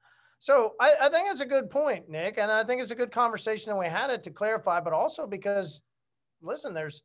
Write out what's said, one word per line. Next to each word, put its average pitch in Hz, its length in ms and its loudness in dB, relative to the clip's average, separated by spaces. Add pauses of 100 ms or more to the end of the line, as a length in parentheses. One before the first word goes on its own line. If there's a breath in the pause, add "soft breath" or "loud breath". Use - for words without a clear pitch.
(380 soft breath)
So 247 420 4
I, 285 220 8
I 277 80 6
think 359 200 2
it's 285 120 -4
a 262 40 -6
good 262 240 0
point, 269 380 -2
Nick, 165 300 -4
and 208 120 2
I 220 140 2
think 247 160 -2
it's 226 120 -6
a - 20 -10
good 240 180 -4
conversation 220 580 0
that 202 80 -2
we 180 100 0
had 208 200 -2
it 226 140 -4
to 170 80 -14
clarify, 202 500 0
but 160 140 -2
also 294 320 -2
because, 196 560 -4 (580)
listen, 202 320 -8
there's 156 320 -8